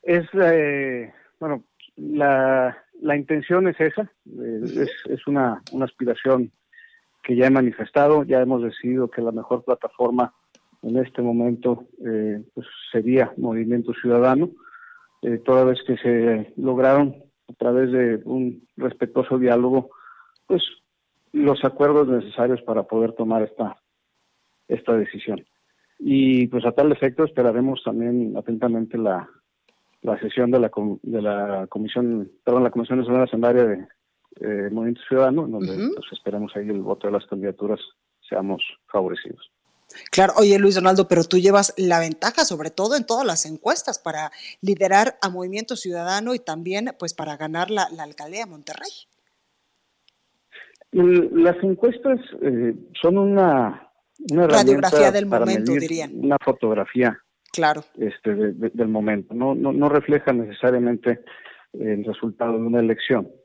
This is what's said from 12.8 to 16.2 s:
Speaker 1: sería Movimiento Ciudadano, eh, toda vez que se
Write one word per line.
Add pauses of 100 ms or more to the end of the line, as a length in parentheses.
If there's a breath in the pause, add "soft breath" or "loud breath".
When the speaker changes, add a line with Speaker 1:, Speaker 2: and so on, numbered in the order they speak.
Speaker 1:
sería
Movimiento
Ciudadano, (720 loud breath)
eh,
toda
vez
que
se